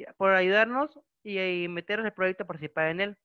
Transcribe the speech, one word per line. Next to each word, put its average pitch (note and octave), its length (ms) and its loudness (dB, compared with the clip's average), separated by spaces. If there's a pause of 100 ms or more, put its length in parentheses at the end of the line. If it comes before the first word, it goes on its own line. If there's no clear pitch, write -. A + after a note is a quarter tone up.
(180)
por F#3+ 140 4
ayudarnos A3 680 2 (240)
y, G3+ 160 -6
y F3+ 300 -2
meternos G3+ 360 -4
el G#3 80 -4
proyecto F#3 300 -2
a F3 40 -14
participar D#3+ 420 -2
en E3+ 100 -4
él. G3+ 260 -4